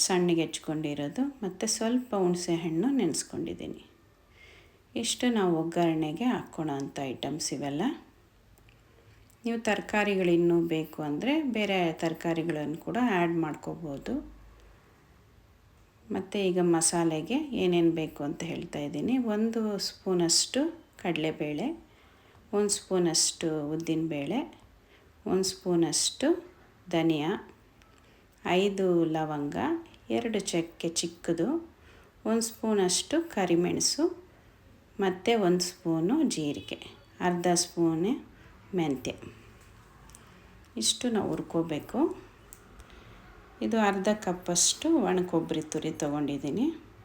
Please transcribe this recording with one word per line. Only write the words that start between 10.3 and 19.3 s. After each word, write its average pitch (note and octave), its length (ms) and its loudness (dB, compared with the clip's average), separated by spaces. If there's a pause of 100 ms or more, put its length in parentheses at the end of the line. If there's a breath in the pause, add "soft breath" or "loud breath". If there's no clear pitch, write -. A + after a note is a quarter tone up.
ಇನ್ನೂ E3+ 200 6 (160)
ಬೇಕು D#3 340 -4
ಅಂದರೆ E3+ 260 0 (220)
ಬೇರೆ G3 240 2 (240)
ತರಕಾರಿಗಳನ್ನು E3 840 -2
ಕೂಡ E3+ 100 -4 (200)
ಆ್ಯಡ್ E3+ 280 2
ಮಾಡ್ಕೋಬೋದು. D#3 680 -6 (2000 soft breath)
ಮತ್ತು F#3+ 240 -4 (100)
ಈಗ F3+ 120 2 (160)
ಮಸಾಲೆಗೆ E3 640 0 (260)
ಏನೇನು E3+ 360 4
ಬೇಕು D3+ 300 -6
ಅಂತ E3+ 120 -8 (120)
ಹೇಳ್ತಾ D3+ 340 -8
ಇದ್ದೀನಿ. G#3+ 280 -2 (180)